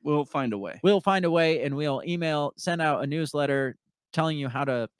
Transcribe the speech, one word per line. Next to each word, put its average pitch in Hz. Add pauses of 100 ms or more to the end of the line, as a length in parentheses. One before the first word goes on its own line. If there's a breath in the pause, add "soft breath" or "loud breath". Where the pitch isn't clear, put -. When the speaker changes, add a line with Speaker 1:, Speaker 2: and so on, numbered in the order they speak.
Speaker 1:
we'll 147
find 135
a 104
way. 95
Speaker 2:
We'll 196
find 190
a 170
way, 165
and 139
we'll 143
email, 160
send 170
out 143
a 143
newsletter 139 (360)
telling 160
you 139
how 135
to 123 (120)